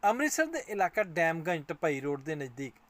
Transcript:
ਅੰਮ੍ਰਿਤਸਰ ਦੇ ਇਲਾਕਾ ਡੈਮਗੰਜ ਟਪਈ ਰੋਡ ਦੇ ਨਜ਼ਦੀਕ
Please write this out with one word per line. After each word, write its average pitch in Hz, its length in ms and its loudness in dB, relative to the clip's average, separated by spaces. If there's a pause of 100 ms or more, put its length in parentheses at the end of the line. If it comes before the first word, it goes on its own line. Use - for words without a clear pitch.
ਅੰਮ੍ਰਿਤਸਰ 285 360 2
ਦੇ 311 240 -6
ਇਲਾਕਾ 202 340 0
ਡੈਮਗੰਜ 165 640 0
ਟਪਈ 151 320 0
ਰੋਡ 139 220 -2
ਦੇ 156 140 -4
ਨਜ਼ਦੀਕ 135 380 -8 (160)